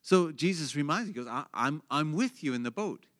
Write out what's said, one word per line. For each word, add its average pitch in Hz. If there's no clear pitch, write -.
So 175
Jesus 147
reminds, 156
he -
goes, 120
"I, 123
I'm, 143
I'm 156
with 240
you 135
in 120
the 120
boat." 190